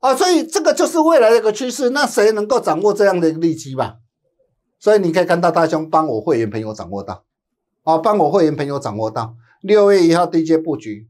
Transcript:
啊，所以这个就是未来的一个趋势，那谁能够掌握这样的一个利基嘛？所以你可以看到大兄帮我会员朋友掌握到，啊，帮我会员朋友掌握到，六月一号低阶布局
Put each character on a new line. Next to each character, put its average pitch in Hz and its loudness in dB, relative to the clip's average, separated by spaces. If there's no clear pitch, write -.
啊， 262 2
所 370 0
以 330 2
这 - -4
个 320 2
就 339 0
是 339 -2
未 311 4
来 220 4
的 233 4
一 226 4
个 214 0
趋 247 -6
势， 247 -2
那 277 -2
谁 214 2
能 208 -4
够 233 0
掌 170 -2
握 202 2
这 208 0
样 185 2
的 160 2
一 160 0
个 160 -8
利 165 0
基 135 -14
嘛？ 123 -6
所 214 2
以 - 2
你 175 -2
可 175 0
以 170 0
看 170 0
到 170 0
大 165 0
兄 156 -4
帮 160 0
我 110 -4
会 143 -2
员 113 -2
朋 107 -8
友 110 -10
掌 95 -14
握 98 -10
到， 98 -14
啊， 160 0
帮 208 0
我 156 2
会 180 2
员 147 0
朋 147 -4
友 143 -6
掌 113 -8
握 110 -4
到， 113 -8
六 202 4
月 190 4
一 165 4
号 175 2
低 165 0
阶 160 2
布 160 -4
局 107 -14